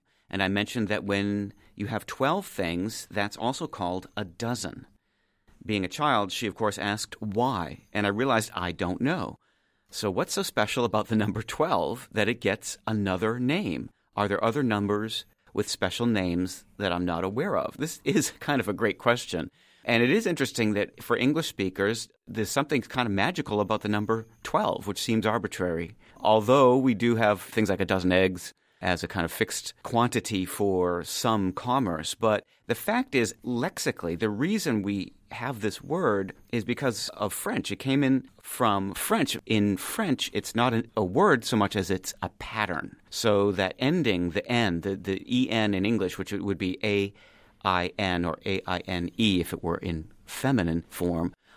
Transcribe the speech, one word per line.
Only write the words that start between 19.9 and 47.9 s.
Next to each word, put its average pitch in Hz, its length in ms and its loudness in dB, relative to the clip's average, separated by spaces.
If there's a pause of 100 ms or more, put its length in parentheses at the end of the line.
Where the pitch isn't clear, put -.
it 123 80 4
is 220 160 2
interesting 123 480 0
that - 280 -2
for 117 140 0
English 147 320 0
speakers, 101 600 -2 (160)
there's 104 240 -4
something 143 320 0
kind 123 240 -2
of 104 60 -2
magical 107 460 0
about 104 220 0
the 107 80 -4
number 107 380 0 (160)
twelve, - 440 0
which 98 140 -6
seems 110 240 2
arbitrary. 90 680 -2 (280)
Although 123 560 8
we 131 160 4
do 117 240 2
have 104 240 4
things 107 300 0
like 92 100 0
a 95 60 2
dozen 90 260 2
eggs 92 400 4 (300)
as 90 200 0
a 85 60 -6
kind 87 160 -2
of 85 80 -4
fixed - 400 -4 (100)
quantity 113 640 0
for 90 600 0
some 104 480 0
commerce. 104 600 -2
But 107 300 2 (220)
the 117 80 -2
fact 240 400 -2
is, 117 280 2
lexically, 120 720 -4
the 107 140 -2
reason 131 540 0
we 98 320 -4 (160)
have 117 320 -6
this 107 200 -4
word 117 520 0 (180)
is 117 120 -2
because 120 500 -2
of 101 180 -2
French. - 400 -4
It 101 40 -4
came 135 280 2
in 131 240 4 (140)
from 98 500 0
French. - 540 0
In 104 320 4
French, - 560 -2
it's 101 200 -4
not 120 200 2
an, 113 240 -2
a 104 60 2
word 127 420 4
so 120 100 0
much 101 200 2
as 95 140 0
it's - 220 -2 (100)
a 92 60 -4 (100)
pattern. 98 580 -4 (120)
So 101 440 4
that 92 260 0
ending, 120 520 2
the 98 160 -2
N, 104 360 2
the, 98 140 -2
the 95 300 -4
E 123 220 2
N 110 240 2
in 95 140 0
English, 95 320 0
which 92 140 -6
it 95 120 -4
would 98 140 0
be 90 260 -2
A 101 300 2 (500)
I 90 340 2